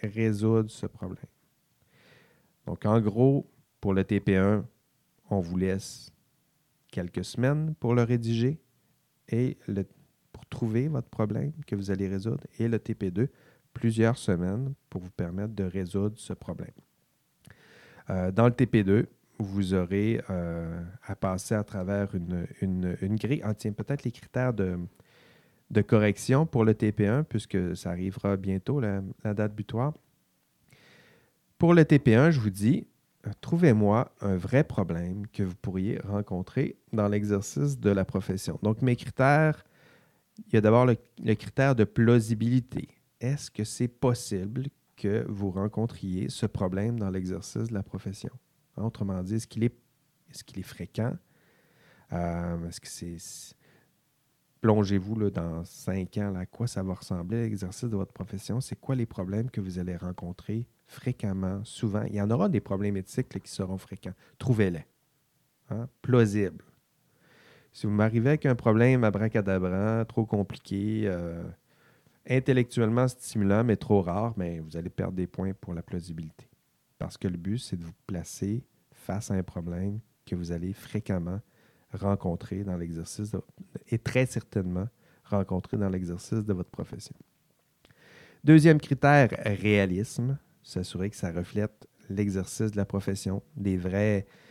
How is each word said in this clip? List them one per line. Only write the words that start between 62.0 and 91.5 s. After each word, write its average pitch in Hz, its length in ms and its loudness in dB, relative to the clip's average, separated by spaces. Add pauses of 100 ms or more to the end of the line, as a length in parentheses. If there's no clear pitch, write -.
Il 104 120 -6
y 104 60 -2
en 101 100 0
aura 160 160 2
des 143 140 2
problèmes 98 360 -2
éthiques, - 360 -6
là, 95 60 -4
qui - 120 -18
seront 95 260 -6
fréquents. 92 360 -12 (240)
Trouvez-les. 101 480 0 (840)
Hein ? 113 200 -8 (120)
Plausible. 104 640 4 (1080)
Si - 140 -8
vous 104 80 0
m'arrivez 110 360 4
avec 147 180 2
un 127 80 4
problème 120 480 6
abracadabra, 104 1000 2
trop 113 200 -2
compliqué, 104 800 -2
euh, 87 380 -4 (840)
intellectuellement 123 800 2
stimulant, 104 560 0
mais 117 120 2
trop 101 260 2
rare, 101 340 -2
ben, 85 260 -6
vous 80 140 -12
allez 85 140 -6
perdre 92 240 -6
des 90 140 -4
points 95 260 -6
pour 90 220 -12
la 85 80 -8
plausibilité. 82 680 -12 (480)
Parce - 200 -10
que - 100 -4
le 90 100 -4
but, 95 220 -4
c'est - 180 -8
de 85 60 -8
vous 82 100 -14 (140)
placer 98 560 -6 (280)
face - 380 -8
à 101 60 -2
un 92 80 0
problème 90 560 -6 (260)
que - 100 -6
vous 85 160 -6
allez 87 220 -4
fréquemment 95 640 -6 (540)
rencontrer 98 720 -2
dans 95 120 -6
l'exercice 87 560 -8
de, 95 100 -6 (480)
et 113 100 -2
très - 260 0
certainement 92 640 -4 (380)
rencontrer 95 520 -2
dans 101 120 0
l'exercice 92 540 -4
de 107 100 0
votre 90 180 -6
profession. - 440 -14 (1300)
Deuxième 156 360 10
critère, 143 500 6 (160)
réalisme. 104 920 2 (240)
S'assurer 92 460 -6
que 104 60 -12
ça 90 160 -6
reflète - 560 -4 (220)